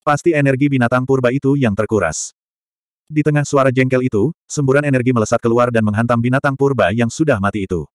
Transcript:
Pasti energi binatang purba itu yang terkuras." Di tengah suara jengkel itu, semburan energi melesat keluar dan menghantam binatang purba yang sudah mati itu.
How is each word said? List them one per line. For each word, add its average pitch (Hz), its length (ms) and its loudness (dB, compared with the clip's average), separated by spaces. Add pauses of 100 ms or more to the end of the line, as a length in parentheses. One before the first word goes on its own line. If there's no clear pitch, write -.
Pasti 151 320 0
energi 139 400 0
binatang 127 320 0
purba 131 240 2
itu 135 240 0
yang 120 240 0
terkuras." 101 560 -2 (720)
Di 151 160 -4
tengah 147 240 0
suara 135 240 2
jengkel 131 400 0
itu, 113 240 0 (160)
semburan 139 320 0
energi 131 320 0
melesat 113 240 0
keluar 120 320 2
dan 113 160 0
menghantam 120 320 0
binatang 131 400 -2
purba 131 320 2
yang 117 240 -2
sudah 151 240 0
mati 98 320 -4
itu. 80 260 -4